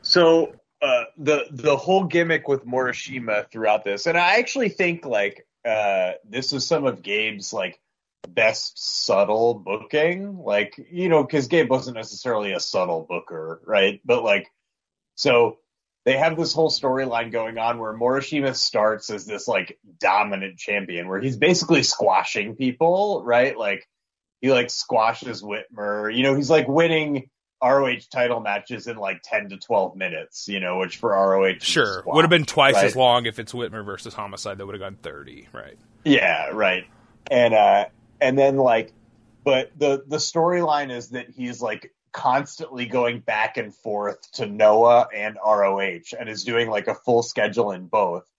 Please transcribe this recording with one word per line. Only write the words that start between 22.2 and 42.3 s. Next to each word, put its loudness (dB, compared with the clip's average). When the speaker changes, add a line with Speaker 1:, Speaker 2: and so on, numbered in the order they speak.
Speaker 1:
people, 0
right? 2
Like, -4
he, 0
like, 2
squashes -2
Whitmer, -8
you 0
know, 4
he's, -2
like, 4
winning 0
R 4
O 0
H -6
title 0
matches -6
in, -10
like, -8
ten -6
to -16
twelve -2
minutes, -10
you -6
know, -4
which -6
for -2
R 2
O 4
H 0
is -16
a -6
Speaker 2:
Sure. 0
Speaker 1:
squash, -6
Speaker 2:
Would 6
have 2
been 4
twice 4
Speaker 1:
right? 6
Speaker 2:
as 0
long 4
if -6
it's -12
Whitmer -8
versus -12
Homicide. -10
That -12
would -10
have -12
gone -12
thirty, -16
right? -16
Speaker 1:
Yeah, 2
right. 0
And, 4
uh, 6
and 2
then, 4
like, 2
but 0
the, 0
the -6
storyline 0
is -10
that -10
he's, -10
like, -6
constantly -4